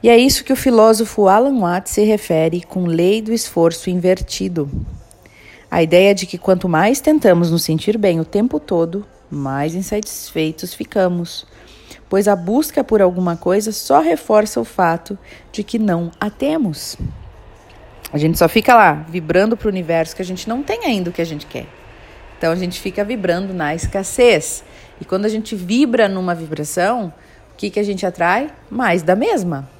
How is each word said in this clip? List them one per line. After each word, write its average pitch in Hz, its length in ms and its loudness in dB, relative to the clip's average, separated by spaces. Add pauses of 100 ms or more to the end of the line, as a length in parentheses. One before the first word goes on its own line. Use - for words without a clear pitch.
E 220 60 6
é 233 80 8
isso 254 260 4
que - 100 -2
o 262 40 2
filósofo 220 720 4
Alan 247 320 4
Watts 180 320 -2
se 208 100 0
refere 175 600 0
com 180 240 -4
lei 180 360 0
do 220 100 -4
esforço 170 560 0
invertido. 180 800 -2 (1000)
A 170 100 0
ideia 180 340 6
de 185 120 -4
que - 100 -10
quanto 185 320 0
mais 190 320 2
tentamos 185 500 4
nos 165 120 0
sentir 165 340 -2
bem 190 220 2
o 160 60 -2
tempo 226 340 -2
todo, 180 480 -2 (240)
mais 143 460 -4
insatisfeitos 180 960 -6
ficamos, 180 720 -4 (640)
pois 196 180 2
a 202 80 4
busca 220 480 -2
por 220 180 0
alguma 180 360 0
coisa 208 340 -2
só - 300 2
reforça 226 600 0
o 226 40 -4
fato 170 520 -2 (360)
de 214 100 -8
que 233 160 -6
não 170 320 -2 (100)
a 208 80 -4
temos. 269 680 -4 (1160)
A 147 60 -2
gente 160 180 0
só 165 120 4
fica 226 260 4
lá, 196 180 8 (160)
vibrando 180 480 0
pro 220 120 -4
universo 165 480 -2
que - 40 -12
a 185 40 -6
gente 180 240 -10
não 254 160 -6
tem 453 200 -6
ainda 196 260 -2
o - 20 -14
que 170 100 -4
a 170 40 -2
gente 151 200 -10
quer. 123 200 -12 (680)
Então, 165 160 -2
a 170 40 -2
gente 180 240 -6
fica 196 240 -4
vibrando 190 500 -4
na 156 180 -4
escassez. 190 920 0 (360)
E - 40 -12
quando 202 220 -2
a - 20 0
gente 220 260 -6
vibra 226 540 2
numa 185 260 -2
vibração, 165 800 -4 (400)
o - 20 -20
que 202 140 -6
que 208 100 -2
a 208 40 0
gente 202 200 -4
atrai? 180 460 0 (180)
Mais 202 340 0
da 180 140 2
mesma. 185 640 -2